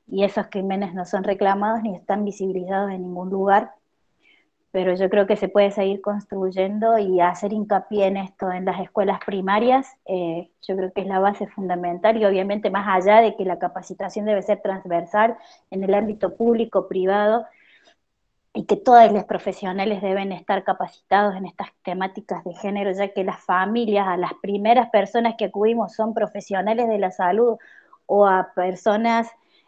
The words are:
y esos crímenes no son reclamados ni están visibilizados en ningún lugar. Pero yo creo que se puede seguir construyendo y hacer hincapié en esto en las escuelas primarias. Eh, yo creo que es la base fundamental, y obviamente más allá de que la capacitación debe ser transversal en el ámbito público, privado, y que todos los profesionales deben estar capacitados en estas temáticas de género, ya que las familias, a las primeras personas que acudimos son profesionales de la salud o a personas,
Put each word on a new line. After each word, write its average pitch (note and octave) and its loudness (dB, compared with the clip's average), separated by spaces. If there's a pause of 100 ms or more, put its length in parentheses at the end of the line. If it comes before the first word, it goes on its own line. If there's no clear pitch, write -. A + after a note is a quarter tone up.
y F#3+ 0
esos G3 -2
crímenes F#3+ -4
no F3+ -8
son G3 -4
reclamados G3+ 0
ni G#3+ -6
están G3+ -4
visibilizados F#3+ -4
en F#3 -8
ningún F3+ -10
lugar. G3 0 (1000)
Pero F#3 0
yo F#3 0
creo G3+ 2
que G#3+ 2
se G3+ -4
puede G3+ 4
seguir G3+ -2
construyendo G3+ -2
y F#3 2
hacer F3+ 0
hincapié G3+ 0
en G3 0
esto F#3+ -8
en F3+ -6
las F#3 -4
escuelas F#3+ -2
primarias. G#3+ 0 (180)
Eh, F3 -6 (100)
yo F#3+ -6
creo F#3+ -6
que G3+ -4
es F#3 -8
la F#3+ -2
base G3+ 0
fundamental, F3+ -2
y A3 0
obviamente G3 0
más G3 -2
allá G3 6
de A3 4
que G3+ -6
la F3+ -2
capacitación G3 -8
debe G#3 0
ser G3+ -2
transversal F#3+ 0 (340)
en F#3+ -6
el F#3+ 2
ámbito G#3 -2
público, A3+ 0
privado, G#3 0 (1080)
y F3+ -8
que G3 0
todos A#3 8
los G3+ -2
profesionales F#3+ -4
deben G3 -2
estar F#3+ -4
capacitados F#3+ 0
en F#3+ -10
estas - -12 (140)
temáticas F#3 -6
de F3 -10
género, G3+ -4
ya G3 -4
que G3 -4
las F#3+ -6
familias, G3+ 0
a F3+ -2
las F3 -2
primeras A3 2
personas A3+ 0
que G#3+ -2
acudimos G#3 0
son A3 -4
profesionales G#3 -2
de A3 0
la F#3+ -2
salud G#3 2 (500)
o G3+ 6
a F#3 2
personas, A3 0 (380)